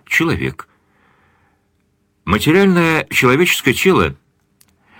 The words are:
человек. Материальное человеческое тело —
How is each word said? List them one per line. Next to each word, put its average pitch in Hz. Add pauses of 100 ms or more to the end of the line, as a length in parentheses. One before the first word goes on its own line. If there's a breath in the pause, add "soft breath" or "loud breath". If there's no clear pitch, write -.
человек. 101 (1500)
Материальное 165
человеческое 135
тело — 113 (840 loud breath)